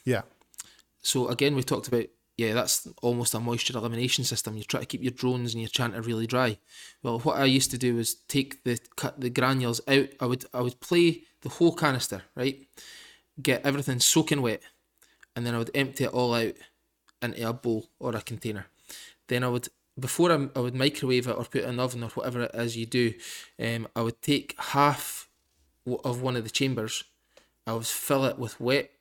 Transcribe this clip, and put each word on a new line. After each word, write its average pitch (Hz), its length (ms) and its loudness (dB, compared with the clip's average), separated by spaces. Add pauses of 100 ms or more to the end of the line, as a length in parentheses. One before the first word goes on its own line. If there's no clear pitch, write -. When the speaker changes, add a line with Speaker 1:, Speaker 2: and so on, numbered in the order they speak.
Speaker 1:
Yeah. 113 180 2 (800)
Speaker 2:
So - 280 0
again, 139 260 2
we 131 80 2
talked 127 240 -2
about, 120 200 2 (300)
yeah, 113 180 0
that's - 340 0 (140)
almost 120 320 0
a 110 60 -2
moisture 120 380 -2
elimination 120 460 0
system. 110 320 -4
You 107 80 -10
try 127 160 -2
to 113 60 -8
keep - 160 -8
your 123 100 -2
drones 123 420 -2
and 113 80 -6
your 113 60 -8
chanter 117 340 -2
really 113 240 -2
dry. 120 320 2 (460)
Well, 117 160 -2
what 139 180 0
I 139 60 4
used 131 260 4
to 127 80 -4
do 123 160 2
was 117 200 0
take - 500 -4
the, 120 160 0 (160)
cut - 240 -6
the 123 100 -2
granules 127 580 2
out. 139 200 6 (120)
I 127 60 -2
would, 127 260 -2
I 123 80 -4
would 123 200 -4
play 170 420 4 (200)
the 123 80 -8
whole 170 240 4
canister, 131 480 0 (120)
right? 135 320 -2 (760)
Get 131 240 0
everything 135 360 0
soaking 151 420 4
wet, 113 200 0 (760)
and 120 100 -2
then 120 80 -2
I 117 40 0
would 117 140 -2
empty 135 320 0
it - 80 0
all 120 220 2
out 113 200 0 (680)
into 117 260 -4
a 113 40 0
bowl 117 360 -2 (120)
or 123 140 -4
a 107 80 -4
container. 107 440 -8 (640)
Then 123 160 0
I 127 40 0
would, 120 200 -2 (300)
before 165 320 2
I, 143 240 4
I 135 60 0
would 123 160 -2
microwave 127 500 2
it 117 100 -2
or 120 80 -4
put - 180 -2
it - 20 -2
in 123 60 -4
an 123 100 -4
oven 120 240 -4
or 110 60 -8
whatever 120 320 -4
it - 120 -4
is 117 220 -4
you 117 100 -4
do, 117 280 2 (460)
um, 117 360 -4
I 117 60 0
would 113 200 -2
take - 340 0
half - 720 2 (560)
w-, 123 200 -4
of 123 180 -2
one 127 140 0
of 113 80 -2
the 113 60 -10
chambers. 117 520 -2 (640)
I 113 60 -2
would 113 120 -2
fill 135 400 0
it 127 140 0
with 117 220 -8
wet 135 400 0